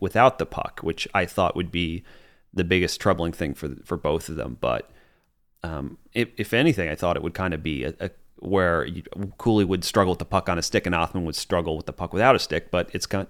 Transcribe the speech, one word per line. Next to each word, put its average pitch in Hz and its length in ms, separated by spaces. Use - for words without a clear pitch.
without 107 380
the 78 80
puck, - 360
which - 320
I 92 120
thought 90 280
would 87 160
be 87 320
the 92 120
biggest 90 360
troubling 87 320
thing 73 220
for, 71 300
for - 120
both 78 320
of 80 60
them. 62 260
But, 58 300
um, 76 360
if, 117 240
if 104 160
anything, 120 360
I 76 80
thought 87 200
it - 60
would 80 120
kinda 90 220
be 76 280
a, 82 160
a, 95 100
where 87 440
you, 85 200
Cooley 107 260
would 92 200
struggle 95 260
with 87 80
the 85 60
puck 95 240
on 87 100
a 82 40
stick - 240
and 90 80
Othmann 85 300
would 80 120
struggle 82 400
with 73 100
the - 60
puck 87 200
without 107 220
a 110 60
stick, - 320
but 87 200
it's - 140
kin-, 98 240